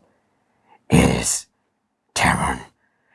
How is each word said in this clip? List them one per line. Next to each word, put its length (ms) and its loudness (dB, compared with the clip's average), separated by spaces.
is 580 0
Taron, 460 -2